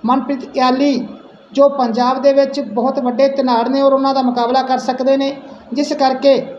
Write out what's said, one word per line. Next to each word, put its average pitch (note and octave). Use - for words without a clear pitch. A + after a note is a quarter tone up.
ਮਨਪ੍ਰੀਤ C4+
ਯਾਲੀ C4
ਜੋ C#4
ਪੰਜਾਬ B3+
ਦੇ C#4
ਵਿੱਚ C#4
ਬਹੁਤ B3
ਵੱਡੇ B3
ਧਨਾੜ B3+
ਨੇ C4+
ਔਰ C#4
ਉਹਨਾਂ C4+
ਦਾ C4
ਮੁਕਾਬਲਾ B3
ਕਰ B3+
ਸਕਦੇ B3+
ਨੇ, C#4
ਜਿਸ C#4+
ਕਰਕੇ C4+